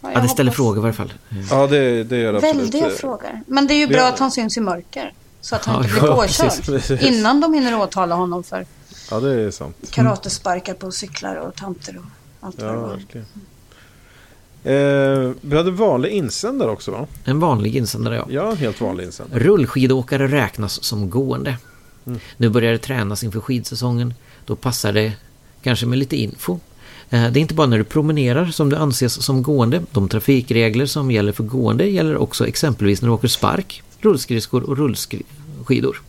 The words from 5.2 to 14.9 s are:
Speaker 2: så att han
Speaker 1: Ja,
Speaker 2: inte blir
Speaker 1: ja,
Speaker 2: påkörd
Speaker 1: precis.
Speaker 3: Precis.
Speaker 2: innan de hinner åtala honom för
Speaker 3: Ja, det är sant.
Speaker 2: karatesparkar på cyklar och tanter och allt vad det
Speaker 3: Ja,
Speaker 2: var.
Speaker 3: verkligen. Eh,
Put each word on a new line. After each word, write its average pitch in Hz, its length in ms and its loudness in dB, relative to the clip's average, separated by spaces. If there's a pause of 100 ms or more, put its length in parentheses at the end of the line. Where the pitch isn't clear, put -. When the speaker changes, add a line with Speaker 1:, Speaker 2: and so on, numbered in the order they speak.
Speaker 2:
så - 160 -6
att - 80 -4
han 120 100 0
Speaker 1:
Ja, 135 80 2
Speaker 2:
inte 104 180 0
blir 147 100 6
Speaker 1:
ja, - 60 6
Speaker 2:
påkörd 202 120 4 (220)
Speaker 1:
precis. - 160 -6
Speaker 3:
Precis. 135 360 0
Speaker 2:
innan 254 380 4
de 320 140 2
hinner 247 260 2
åtala 185 340 0
honom 180 280 -2
för 185 240 -8 (440)
Speaker 3:
Ja, 107 100 -2
det 139 200 0
är 107 100 -2
sant. 82 260 -12 (140)
Speaker 2:
karatesparkar 185 840 -2
på 185 180 -12
cyklar 190 440 -10
och 175 180 -10
tanter 185 440 -12
och - 480 -20
allt 92 160 -14
vad 107 80 -8
det 113 40 -4
Speaker 3:
Ja, 117 60 -6
Speaker 2:
var. 117 80 -8
Speaker 3:
verkligen. 101 380 -14 (1400)
Eh, 135 760 2